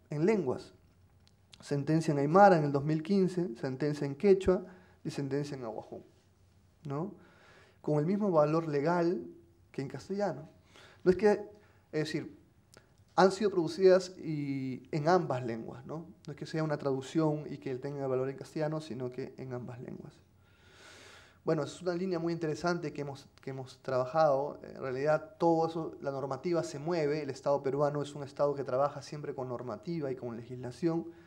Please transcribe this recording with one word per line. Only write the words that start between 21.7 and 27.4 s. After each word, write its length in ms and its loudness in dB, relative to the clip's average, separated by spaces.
una 140 -4
línea 240 -2
muy 160 -2
interesante 580 -2
que 80 -10
hemos, 260 -10
que 100 -10
hemos 300 -10
trabajado. 840 2
En 200 -12
realidad, 560 0
todo 280 4
eso, 360 -6
la 80 -4
normativa 520 -2
se 160 -8
mueve. 440 0
El 80 -6
Estado 320 0